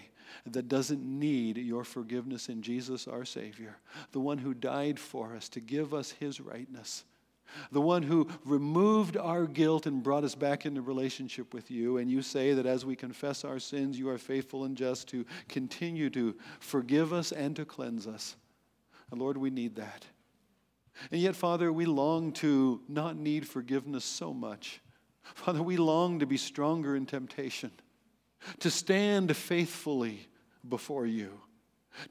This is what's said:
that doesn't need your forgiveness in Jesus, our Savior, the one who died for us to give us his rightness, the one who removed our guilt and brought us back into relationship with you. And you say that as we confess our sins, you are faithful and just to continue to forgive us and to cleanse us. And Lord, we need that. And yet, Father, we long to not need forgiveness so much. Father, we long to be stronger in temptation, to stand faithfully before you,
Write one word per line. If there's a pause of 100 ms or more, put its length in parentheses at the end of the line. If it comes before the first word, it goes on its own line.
(440)
that
doesn't
need
your
forgiveness
in
Jesus,
our
Savior, (340)
the
one
who
died
for
us
to
give
us
his
rightness, (680)
the
one
who (160)
removed
our
guilt
and
brought
us
back
into
relationship
with
you.
And
you
say
that
as
we
confess
our
sins,
you
are
faithful
and
just
to (240)
continue
to (260)
forgive
us
and
to
cleanse
us. (720)
And
Lord,
we
need
that. (1040)
And
yet,
Father,
we
long
to
not
need
forgiveness
so
much. (540)
Father,
we
long
to
be
stronger
in
temptation, (880)
to
stand
faithfully (400)
before
you, (720)